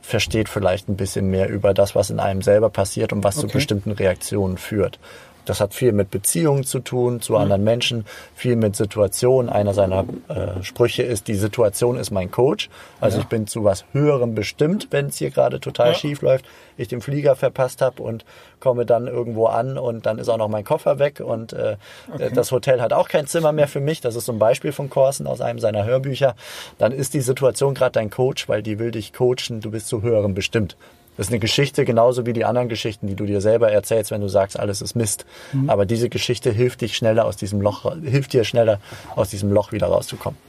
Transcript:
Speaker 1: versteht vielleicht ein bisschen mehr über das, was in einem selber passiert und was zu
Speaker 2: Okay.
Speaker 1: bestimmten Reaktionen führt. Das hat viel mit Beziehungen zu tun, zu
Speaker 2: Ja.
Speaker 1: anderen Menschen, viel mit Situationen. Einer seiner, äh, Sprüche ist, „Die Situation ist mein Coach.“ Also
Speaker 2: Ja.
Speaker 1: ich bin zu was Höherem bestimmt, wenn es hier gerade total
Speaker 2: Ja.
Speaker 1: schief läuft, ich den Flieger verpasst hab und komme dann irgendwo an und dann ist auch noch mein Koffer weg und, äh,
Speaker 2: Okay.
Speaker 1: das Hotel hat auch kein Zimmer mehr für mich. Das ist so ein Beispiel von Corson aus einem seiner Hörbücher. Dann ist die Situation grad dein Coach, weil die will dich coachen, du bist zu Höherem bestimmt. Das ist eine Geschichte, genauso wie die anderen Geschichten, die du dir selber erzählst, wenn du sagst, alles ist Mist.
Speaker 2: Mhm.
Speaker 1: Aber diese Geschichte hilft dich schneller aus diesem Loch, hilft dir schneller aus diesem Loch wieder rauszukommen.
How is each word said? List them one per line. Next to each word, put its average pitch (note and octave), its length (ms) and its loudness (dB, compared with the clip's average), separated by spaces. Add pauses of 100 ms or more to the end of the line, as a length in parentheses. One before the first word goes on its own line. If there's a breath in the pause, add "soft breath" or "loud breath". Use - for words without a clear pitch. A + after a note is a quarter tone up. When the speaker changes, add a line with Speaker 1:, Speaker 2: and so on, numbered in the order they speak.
Speaker 1:
versteht G#2+ 480 -2
vielleicht F#2+ 400 0
ein G2+ 80 -2
bisschen F#2+ 320 -2
mehr F#2+ 220 2
über G2+ 240 2
das, G2+ 200 2
was G#2+ 140 2
in G#2+ 100 -4
einem G2 220 0
selber G2+ 300 4
passiert G#2+ 420 -2
und G2+ 120 -2
was G2+ 120 2
zu - 80 -4
Speaker 2:
Okay. G#2 140 -6
Speaker 1:
bestimmten G2+ 340 -2
Reaktionen F#2+ 640 0
führt. G2 420 -2 (460 loud breath)
Das G#2 160 -4
hat G2+ 140 0
viel B2 180 2
mit G2+ 180 2
Beziehungen C#3 540 0
zu - 140 -4
tun, B2 420 -2
zu - 140 -2
Speaker 2:
Ja. G#2 60 6
Speaker 1:
anderen G2+ 220 2
Menschen, A#2 440 0 (280 loud breath)
viel B2 220 0
mit G#2+ 180 2
Situationen. A#2 760 2
Einer G#2 240 2
seiner, F#2+ 300 2 (240)
äh, F#2+ 340 -6
Sprüche A#2+ 400 0
ist, B2 260 -4
„Die A2+ 60 -2
Situation A2 640 0
ist - 120 -8
mein F#2+ 200 -2
Coach.“ - 400 0 (320 loud breath)
Also A2 160 2
Speaker 2:
Ja. - 60 0
Speaker 1:
ich - 40 -12
bin A2 180 -2
zu A2 180 -6
was G2 280 2
Höherem C3+ 420 2
bestimmt, D3+ 580 -2
wenn C#3+ 160 0
es - 100 -10
hier C#3+ 120 -4
gerade C3 300 2
total A#2+ 280 0
Speaker 2:
Ja. B2 60 4
Speaker 1:
schief D3 280 -4
läuft, C3 240 2 (320 loud breath)
ich B2+ 100 -8
den B2 140 -6
Flieger C#3+ 340 2
verpasst B2+ 460 -2
hab B2+ 180 0
und A2+ 240 -8 (360 loud breath)
komme A#2+ 260 0
dann A#2+ 200 2
irgendwo A#2 400 0
an A#2+ 320 0
und A#2 280 -4
dann A2 120 -2
ist B2 100 -6
auch A2+ 100 2
noch G#2+ 100 0
mein G#2+ 160 -4
Koffer D3+ 340 0
weg C#3+ 220 0
und, A#2 320 -6
äh, A2 240 -4 (380 loud breath)
Speaker 2:
Okay. B2+ 200 -4
Speaker 1:
das B2 180 0
Hotel B2+ 280 2
hat A#2 120 0
auch E3 160 2
kein D3+ 180 0
Zimmer D#3+ 260 2
mehr D3 160 4
für C#3+ 120 -6
mich. D3+ 200 -2
Das A#2 160 -4
ist A#2+ 100 -6
so B2 60 -4
ein A2 60 -4
Beispiel A#2+ 340 2
von C#3+ 180 -8
Corson C#3 360 0
aus B2+ 140 -4
einem A#2+ 180 -4
seiner G#2+ 260 0
Hörbücher. C3 500 0 (440 loud breath)
Dann A2 140 2
ist - 220 -6
die D3+ 60 2
Situation C3 540 2
grad B2+ 220 0
dein A2 140 -2
Coach, C3 380 -2
weil A2 140 -2
die G#2+ 160 -4
will A#2 120 -2
dich A2+ 220 -8
coachen, B2 480 0
du G#2+ 100 -8
bist A2 180 -8
zu A2 140 -4
Höherem G#2 320 2
bestimmt. G2 420 -2 (400 soft breath)
Das - 100 -4
ist F2+ 60 -2
eine A2+ 80 0
Geschichte, C#3 440 0
genauso A#2+ 420 4
wie A#2+ 60 -2
die A2+ 120 0
anderen A#2+ 240 0
Geschichten, A2 400 -6
die G2 80 -4
du G#2 100 -4
dir G2+ 140 0
selber A2 320 4
erzählst, G#2+ 400 0
wenn G#2+ 80 -4
du G2+ 80 -4
sagst, G2 300 2
alles G2+ 240 -2
ist - 120 -10
Mist. A2+ 320 -2 (260 loud breath)
Speaker 2:
Mhm. C3+ 160 0
Speaker 1:
Aber G2+ 160 4
diese A2+ 240 0
Geschichte - 440 -2
hilft B2 280 0
dich A#2 160 -4
schneller A2+ 280 4
aus G#2 120 -2
diesem G2+ 240 -4
Loch, G2+ 320 0 (120)
hilft C3+ 280 0
dir A#2+ 120 4
schneller A2 340 2 (380 loud breath)
aus A2 140 0
diesem G2+ 220 -2
Loch G#2 200 2
wieder G2 160 0
rauszukommen. - 500 -2 (100)